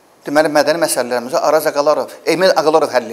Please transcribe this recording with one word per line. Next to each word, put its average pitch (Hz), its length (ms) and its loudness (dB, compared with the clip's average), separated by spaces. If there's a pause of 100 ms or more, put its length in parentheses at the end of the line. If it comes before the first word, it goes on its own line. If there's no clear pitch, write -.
(260)
Deməli, 156 260 2
mədəni 151 300 0
məsələlərimizi 123 580 -2
Araz 151 300 0
Ağalarov, 143 400 0 (160)
Emil 165 240 2
Ağalarov 156 420 2
həll 120 200 -2